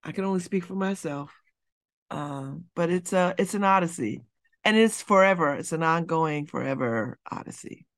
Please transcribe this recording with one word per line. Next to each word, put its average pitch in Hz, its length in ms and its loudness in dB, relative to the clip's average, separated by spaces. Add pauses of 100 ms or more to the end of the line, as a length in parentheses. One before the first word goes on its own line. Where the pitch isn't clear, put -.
I - 100 -10
can 190 120 -4
only 190 160 0
speak 180 240 -4
for 185 100 -12
myself. 170 580 -4 (760)
Um, 143 540 -8 (120)
but 170 140 0
it's 180 240 -2
a, 180 240 2
it's 196 160 0
an 196 100 0
odyssey, 170 560 0 (420)
and 214 140 4
it's 220 240 6
forever. 190 540 4
It's - 180 -8
an 165 100 -2
ongoing 160 640 0
forever 127 720 -4 (100)
odyssey. - 580 -14 (120)